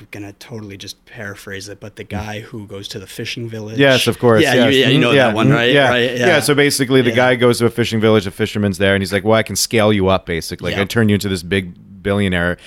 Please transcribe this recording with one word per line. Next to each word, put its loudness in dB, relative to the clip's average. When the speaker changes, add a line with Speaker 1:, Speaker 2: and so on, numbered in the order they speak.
Speaker 1:
gonna -16
totally -16
just -18
paraphrase -14
it, -18
but -18
the -16
guy -10
who -16
goes -16
to -14
the -14
fishing -12
village? -10
Speaker 2:
Yes, 4
of -2
course, 4
Speaker 1:
Yeah, 2
Speaker 2:
yes. 4
Speaker 1:
you, 4
yeah, 4
you 2
Speaker 2:
Mm-hmm. 4
Speaker 1:
know 2
Speaker 2:
Yeah. 4
Speaker 1:
that 0
one, 2
Speaker 2:
Mm-hmm. 4
Speaker 1:
right? 2
Speaker 2:
Yeah. 4
Speaker 1:
Right, 0
Speaker 2:
Yeah, 0
Speaker 1:
yeah. 4
Speaker 2:
so 0
basically 2
the 2
Speaker 1:
Yeah. -4
Speaker 2:
guy 4
goes 2
to 2
a 4
fishing -2
village, 4
a -8
fisherman's -2
there, 2
and 0
he's -6
like, -2
"Well, 2
I 0
can -8
scale 0
you 0
up, 0
basically. -8
I -4
Speaker 1:
Yeah. 0
Speaker 2:
turn 0
you 4
into -4
this -4
big -4
billionaire." -2